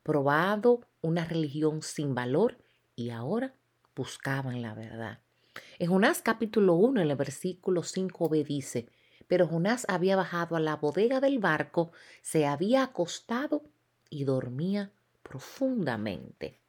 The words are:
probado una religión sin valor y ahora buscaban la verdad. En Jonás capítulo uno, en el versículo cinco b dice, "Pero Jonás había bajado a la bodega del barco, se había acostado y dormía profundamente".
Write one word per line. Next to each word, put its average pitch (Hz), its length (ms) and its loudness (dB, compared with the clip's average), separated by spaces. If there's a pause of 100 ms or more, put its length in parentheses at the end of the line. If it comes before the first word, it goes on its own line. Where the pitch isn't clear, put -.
probado 185 800 2 (200)
una 165 220 0
religión 156 580 -2
sin 147 320 -4
valor 131 440 0 (400)
y 117 140 -6
ahora 190 440 -6 (400)
buscaban 131 680 -6
la 113 120 -8
verdad. 113 460 -10 (600)
En 170 100 0
Jonás 202 320 4
capítulo 214 520 2
uno, 226 260 6
en 160 100 4
el 143 60 2
versículo 165 680 -2
cinco 185 440 -4
b 156 160 2
dice, 139 460 -6 (380)
"Pero 180 200 4
Jonás 175 400 0
había 190 280 2
bajado 170 400 -2
a 165 40 2
la 156 160 0
bodega 185 460 2
del 277 180 2
barco, 165 520 0 (300)
se 156 240 0
había 190 380 2
acostado 262 800 -4 (460)
y 139 160 -6
dormía 135 680 -2 (320)
profundamente". 127 1500 -6